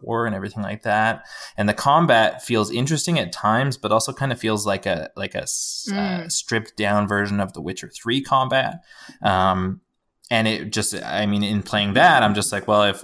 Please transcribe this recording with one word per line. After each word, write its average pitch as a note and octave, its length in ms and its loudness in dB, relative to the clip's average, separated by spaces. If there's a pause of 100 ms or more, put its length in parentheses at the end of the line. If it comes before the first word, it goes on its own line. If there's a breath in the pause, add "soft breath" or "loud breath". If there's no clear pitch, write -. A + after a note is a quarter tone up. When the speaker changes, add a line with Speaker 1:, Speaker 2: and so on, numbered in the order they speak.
Speaker 1:
War A#2 240 -4
and G#2+ 80 -4
everything G2+ 300 -8
like G2+ 180 -10
that. A2 420 0 (320 loud breath)
And G#2 120 0
the G#2 60 2
combat C#3+ 680 4
feels A2 300 0
interesting D3 480 0
at F2 100 -4
times, B2+ 460 0
but G#2 160 -4
also A2+ 200 2
kind C3+ 200 -4
of - 80 -6
feels G#2+ 260 0
like G2 200 -2
a, E2+ 280 -2
like G2 220 -8
a - 60 -4
s-, - 500 -8
uh, - 20 -4
Speaker 2:
Mm. F#3 380 -4
Speaker 1:
stripped - 440 -4
down G#2 300 0
version G2+ 320 -2
of F#2+ 140 -4
The D#2+ 80 -12
Witcher F2+ 340 -10
Three B2 260 -4
combat. C3 600 0 (420 loud breath)
Um, F#2+ 600 2 (500)
and A2+ 140 2
it G#2 260 -4
just, G#2 220 -2
I G2 320 -4
mean, G2+ 160 0
in G#2 200 0
playing G2+ 320 -2
that, D3 280 6
I'm G#2 120 4
just G2+ 180 0
like, G2+ 160 -4
"Well, G#2 160 6
if, G2 200 0